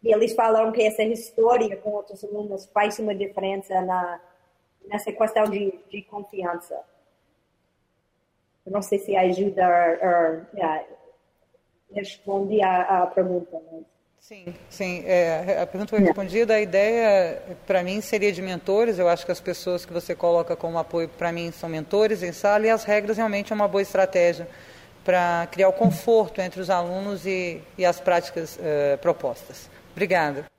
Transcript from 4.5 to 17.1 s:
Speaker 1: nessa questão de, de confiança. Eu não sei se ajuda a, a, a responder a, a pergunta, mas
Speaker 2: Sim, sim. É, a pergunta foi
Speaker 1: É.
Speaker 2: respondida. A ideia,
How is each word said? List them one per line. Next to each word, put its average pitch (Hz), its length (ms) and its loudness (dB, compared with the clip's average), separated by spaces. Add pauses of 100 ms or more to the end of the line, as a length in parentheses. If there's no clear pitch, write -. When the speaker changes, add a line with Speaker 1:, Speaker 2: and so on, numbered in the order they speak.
Speaker 1:
nessa 208 260 -6
questão 220 320 0
de, 196 340 -4 (120)
de 202 120 -12
confiança. 185 800 -10 (1800)
Eu 185 80 -12
não 208 80 -2
sei 196 180 -2
se 196 160 -4
ajuda 185 520 2
a, 175 420 4 (540)
a, 160 140 0
a 151 80 -8 (1080)
responder 196 680 -2
a, 185 400 2
a 180 60 2
pergunta, 180 520 -2 (100)
mas 165 140 -16 (360)
Speaker 2:
Sim, 180 340 -18 (140)
sim. 180 380 -8
É, 175 560 2
a 175 40 -2
pergunta 202 300 -8
foi - 20 4
Speaker 1:
É. 202 40 6
Speaker 2:
respondida. 196 520 2
A 214 60 4
ideia, 202 800 2 (240)